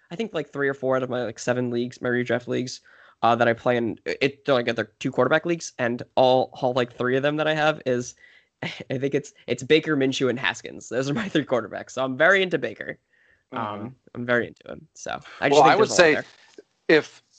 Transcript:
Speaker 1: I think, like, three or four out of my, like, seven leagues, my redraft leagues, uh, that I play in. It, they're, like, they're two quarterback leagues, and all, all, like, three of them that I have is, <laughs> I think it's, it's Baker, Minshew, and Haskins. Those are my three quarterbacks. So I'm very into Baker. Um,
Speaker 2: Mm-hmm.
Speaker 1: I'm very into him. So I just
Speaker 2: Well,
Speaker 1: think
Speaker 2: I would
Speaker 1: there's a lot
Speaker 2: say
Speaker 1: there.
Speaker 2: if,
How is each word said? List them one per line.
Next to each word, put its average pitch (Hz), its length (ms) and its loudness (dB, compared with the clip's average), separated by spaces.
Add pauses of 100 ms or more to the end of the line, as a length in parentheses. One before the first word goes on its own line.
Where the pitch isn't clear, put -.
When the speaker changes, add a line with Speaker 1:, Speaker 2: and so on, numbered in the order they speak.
(100)
Speaker 1:
I 170 60 -14
think, 220 180 -6
like, - 180 -6
three 143 160 0
or 139 60 0
four 131 220 0
out 127 60 0
of 123 60 -4
my, 123 160 -4
like, 110 140 -8
seven 123 320 -2
leagues, 120 320 -4
my 127 80 -2
redraft 123 380 -2
leagues, 127 340 -6 (400)
uh, 117 120 4
that 120 140 2
I 117 60 4
play 123 240 0
in. 117 260 -2
It, - 400 -4
they're, 139 100 2
like, 120 120 0 (100)
they're 107 240 -4
two 135 100 -4
quarterback 131 360 0
leagues, 170 320 -6
and 120 240 -2 (140)
all, 131 340 4 (100)
all, 123 140 0
like, 123 200 0
three 123 220 0
of 135 60 0
them 147 140 0
that 151 120 -2
I 156 60 0
have 151 320 0
is, 127 280 -2 (240)
<laughs> - 240 -20
I - 360 -8
think 139 160 -2
it's, 139 180 -4 (140)
it's 123 160 -4
Baker, 156 340 2
Minshew, 135 320 0
and 120 100 -2
Haskins. - 520 -6
Those 135 180 -4
are 143 60 -2
my 208 160 -4
three 151 160 0
quarterbacks. 107 460 -6
So 131 120 -4
I'm 131 140 -4
very 190 240 4
into 175 160 -2
Baker. - 400 -10 (540)
Um, 127 60 -8
Speaker 2:
Mm-hmm. 104 280 -8 (300)
Speaker 1:
I'm 120 100 -8
very 120 220 0
into - 240 -18
him. - 220 -18
So - 240 -10 (220)
I 123 80 2
just 139 40 2
Speaker 2:
Well, 147 100 8
Speaker 1:
think 135 100 8
Speaker 2:
I 170 40 2
would - 120 4
Speaker 1:
there's - 20 -6
a - 20 -6
lot 107 40 -4
Speaker 2:
say 165 180 8
Speaker 1:
there. - 100 -2 (640)
Speaker 2:
if, - 340 2 (160)